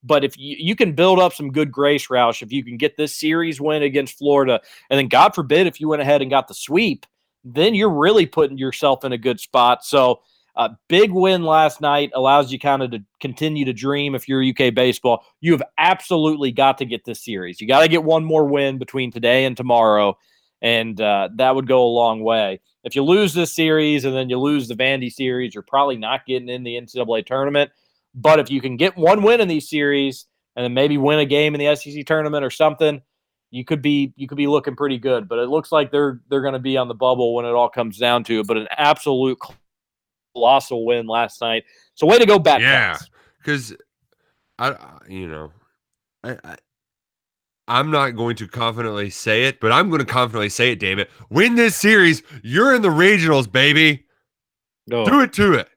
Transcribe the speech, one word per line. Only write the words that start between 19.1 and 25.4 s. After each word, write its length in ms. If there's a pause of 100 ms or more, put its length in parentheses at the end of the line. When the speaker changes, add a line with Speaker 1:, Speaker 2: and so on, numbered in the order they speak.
Speaker 1:
today 360
and 100
tomorrow, 600 (420)
and, 400
uh, 360
that 180
would 120
go 160
a 60
long 340
way. 380 (220)
If 120
you 80
lose 300
this 220
series 500
and 100
then 140
you 100
lose 300
the 80
Vandy 340
series, 440